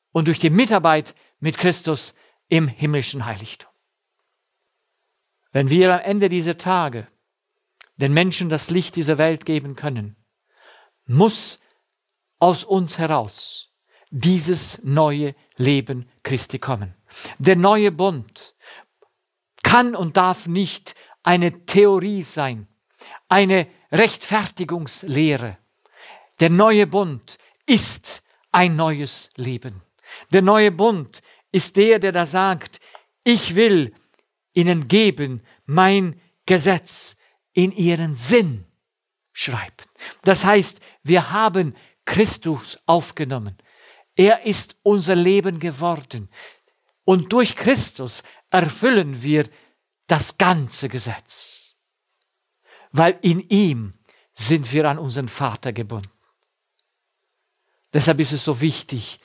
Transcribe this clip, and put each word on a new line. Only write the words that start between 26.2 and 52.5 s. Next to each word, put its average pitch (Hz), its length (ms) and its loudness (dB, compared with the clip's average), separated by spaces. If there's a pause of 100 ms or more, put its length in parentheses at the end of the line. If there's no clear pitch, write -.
Der 165 100 4
neue 208 380 4
Bund 165 500 -6 (300)
ist - 560 0 (280)
ein 180 240 2
neues 151 600 -4
Leben. 123 460 -10 (500)
Der 190 120 4
neue 208 280 6
Bund 175 520 -2 (280)
ist - 240 0
der, 214 220 6
der 190 140 -2
da 170 160 -2
sagt, 185 520 -4 (440)
ich 220 320 2
will 190 400 4 (580)
ihnen 170 340 0
geben, 147 540 0 (240)
mein 185 560 2 (240)
Gesetz 180 720 0 (360)
in 185 180 2
ihren 165 440 -2
Sinn 135 500 2 (640)
schreiben. - 540 -10 (360)
Das 185 240 2
heißt, 202 360 2 (200)
wir 156 300 0
haben 190 440 -2 (300)
Christus - 800 -2
aufgenommen. 131 720 -4 (580)
Er 202 300 4
ist - 380 -2
unser 190 320 2
Leben 180 440 2
geworden. 147 720 -6 (760)
Und 190 280 2
durch 240 220 2
Christus - 640 -2 (300)
erfüllen 165 720 0
wir 147 260 0 (560)
das 151 320 -2
ganze 156 520 0
Gesetz. - 840 -12 (1160)